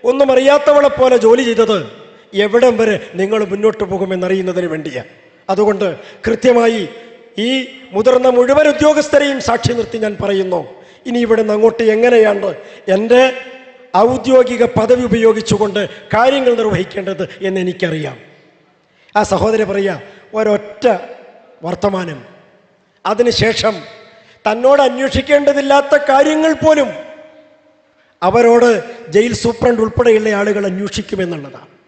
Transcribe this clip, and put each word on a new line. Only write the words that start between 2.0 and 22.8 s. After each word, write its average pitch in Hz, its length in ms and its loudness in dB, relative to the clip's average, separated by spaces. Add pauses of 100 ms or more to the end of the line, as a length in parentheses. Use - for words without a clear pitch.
എവിടം 233 360 2
വരെ 214 160 0 (240)
നിങ്ങൾ 208 200 -2 (120)
മുന്നോട്ട് 208 320 -2
പോകുമെന്നറിയുന്നതിന് 185 920 -4
വേണ്ടിയാണ്. 147 360 -10 (420)
അതുകൊണ്ട് 202 340 0 (400)
കൃത്യമായി 226 640 2 (500)
ഈ 226 120 -4 (440)
മുതിർന്ന 254 420 2
മുഴുവൻ 277 360 4
ഉദ്യോഗസ്ഥരെയും 294 680 2
സാക്ഷി 233 320 -2
നിർത്തി 233 320 -6
ഞാൻ 208 180 -6
പറയുന്നു, 190 380 -2 (480)
ഇനി 240 180 -2
ഇവിടുന്ന് 220 300 0
അങ്ങോട്ട് 226 260 2 (120)
എങ്ങനെയാണ് 214 600 2 (400)
എൻ്റെ 226 280 4 (840)
ഔദ്യോഗിക 247 580 2 (140)
പദവി 240 320 2
ഉപയോഗിച്ചുകൊണ്ട് 214 720 0 (340)
കാര്യങ്ങൾ 254 460 2
നിർവഹിക്കേണ്ടത് 190 640 -4 (220)
എന്ന് 190 180 -2
എനിക്കറിയാം. 160 520 -6 (1000)
ആ - 20 4 (120)
സഹോദരി 214 380 0
പറയാ, 196 240 -2 (440)
ഒരൊറ്റ 214 480 -2 (800)
വർത്തമാനം, 170 560 -6 (920)